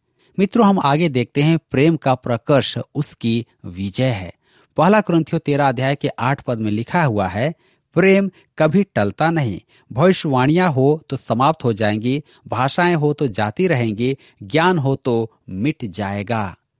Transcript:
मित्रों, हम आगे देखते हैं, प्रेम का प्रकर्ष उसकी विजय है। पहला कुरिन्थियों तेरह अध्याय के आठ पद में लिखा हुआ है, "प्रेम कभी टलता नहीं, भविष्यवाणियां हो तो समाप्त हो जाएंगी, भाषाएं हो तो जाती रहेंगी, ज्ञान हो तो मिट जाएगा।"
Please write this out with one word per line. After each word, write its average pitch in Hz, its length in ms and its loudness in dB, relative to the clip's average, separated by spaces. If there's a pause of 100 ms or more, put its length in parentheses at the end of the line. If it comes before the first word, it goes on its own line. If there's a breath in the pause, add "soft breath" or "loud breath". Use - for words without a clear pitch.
(400)
मित्रों, 202 280 2
हम 196 120 4
आगे 147 300 2
देखते 127 320 -2
हैं, 160 180 2 (120)
प्रेम 147 260 2
का 131 180 0
प्रकर्ष 117 600 -2 (180)
उसकी 117 500 -4 (200)
विजय 98 440 -4
है। 92 240 -8 (440 soft breath)
पहला 202 240 4
कुरिन्थियों 170 380 -2
तेरह 143 300 0
अध्याय 131 260 -2
के 143 120 -6
आठ 131 340 -4
पद 120 180 -6
में 107 120 -2
लिखा 120 320 -2
हुआ 104 240 0
है, 113 260 -2 (400)
"प्रेम 190 380 2 (260 soft breath)
कभी 160 260 4
टलता 107 480 -2
नहीं, 131 300 -2 (320 soft breath)
भविष्यवाणियां 156 800 2
हो 139 360 2
तो 135 80 -6
समाप्त 131 460 0
हो 117 100 0
जाएंगी, 107 500 -2 (240 soft breath)
भाषाएं 170 480 0
हो 147 180 0
तो 147 140 -2
जाती 107 400 -2
रहेंगी, 120 500 -2 (260 soft breath)
ज्ञान 160 340 2
हो 135 180 0
तो 117 380 -2 (160)
मिट 113 360 -4
जाएगा।" 101 680 -6 (240)